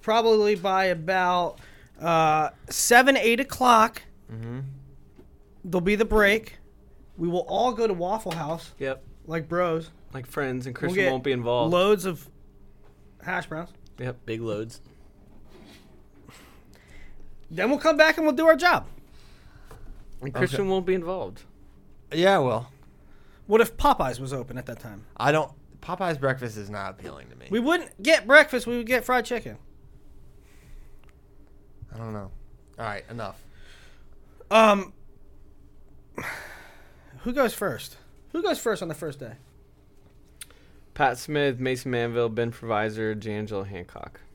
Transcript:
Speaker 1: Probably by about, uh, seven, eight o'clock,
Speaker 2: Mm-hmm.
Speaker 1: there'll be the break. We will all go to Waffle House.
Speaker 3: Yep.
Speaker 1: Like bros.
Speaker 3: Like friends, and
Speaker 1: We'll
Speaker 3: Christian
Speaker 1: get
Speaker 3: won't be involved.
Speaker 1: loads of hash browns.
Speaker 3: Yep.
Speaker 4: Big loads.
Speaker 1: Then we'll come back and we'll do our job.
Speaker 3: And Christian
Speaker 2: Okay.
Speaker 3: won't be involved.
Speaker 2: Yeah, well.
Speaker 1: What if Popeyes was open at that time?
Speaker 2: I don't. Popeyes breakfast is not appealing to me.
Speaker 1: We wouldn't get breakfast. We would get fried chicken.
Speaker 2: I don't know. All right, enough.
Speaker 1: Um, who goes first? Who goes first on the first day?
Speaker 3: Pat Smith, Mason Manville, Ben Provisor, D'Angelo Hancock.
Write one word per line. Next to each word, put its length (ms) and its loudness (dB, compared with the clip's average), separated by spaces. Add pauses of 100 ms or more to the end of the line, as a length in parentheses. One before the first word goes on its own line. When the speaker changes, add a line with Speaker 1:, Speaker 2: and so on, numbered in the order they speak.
Speaker 1:
Probably 540 4
by 300 2
about, 720 0 (420)
uh, 480 2 (200)
seven, 480 6
eight 240 2
o'clock, 640 4 (280)
Speaker 2:
Mm-hmm. 280 -10 (1040)
Speaker 1:
there'll 160 -2
be 140 2
the 100 2
break. 500 4 (600)
We 100 -4
will 220 -2
all 240 2
go 120 0
to 80 2
Waffle 380 -4
House. 480 -6
Speaker 3:
Yep. 240 -6 (240)
Speaker 1:
Like 220 -6
bros. 400 -2 (240)
Speaker 3:
Like 120 -12
friends, 400 -4
and 80 -10
Speaker 1:
We'll 60 -12
Speaker 3:
Christian 240 0
Speaker 1:
get 80 4
Speaker 3:
won't 140 -2
be 80 2
involved. 400 2
Speaker 1:
loads 320 4
of 240 -8 (920)
hash 260 -6
browns. 240 -10 (260)
Speaker 3:
Yep. 280 -10
Speaker 4:
Big 160 -6
loads. 380 -6 (2750)
Speaker 1:
Then 180 0
we'll 100 2
come 180 2
back 200 6
and 80 0
we'll 100 4
do 120 2
our 80 10
job. 320 2 (1300)
Speaker 3:
And 120 -10
Christian 280 -2
Speaker 2:
Okay. 80 -2
Speaker 3:
won't 160 0
be 80 0
involved. 500 -6 (680)
Speaker 2:
Yeah, 260 4
well. 320 -2 (760)
Speaker 1:
What 140 4
if 160 0
Popeyes 420 2
was 140 -8
open 240 -10
at 100 -10
that 120 -12
time? 260 -16 (120)
Speaker 2:
I 140 2
don't. 200 0 (300)
Popeyes 380 -4
breakfast 380 -2
is 120 -12
not 220 -8
appealing 380 -16
to 60 -20
me. 140 -20
Speaker 1:
We 100 0
wouldn't 440 0
get 240 2
breakfast. 400 6
We 100 -4
would 80 -6
get 200 0
fried 200 0
chicken. 320 -8 (2250)
Speaker 2:
I 40 -14
don't 160 -10
know. 180 -10 (460)
All 80 -10
right, 240 -8
enough. 320 -12 (1120)
Speaker 1:
Um, 420 6 (2250)
who 140 -6
goes 200 2
first? 440 -6 (360)
Who 100 -4
goes 160 0
first 220 -2
on 60 -8
the 60 -8
first 260 -10
day? 140 -16 (1600)
Speaker 3:
Pat 240 2
Smith, 420 -2
Mason 320 -4
Manville, 380 0
Ben 220 -2
Provisor, 640 -2
D'Angelo 480 -6
Hancock. 580 -14 (140)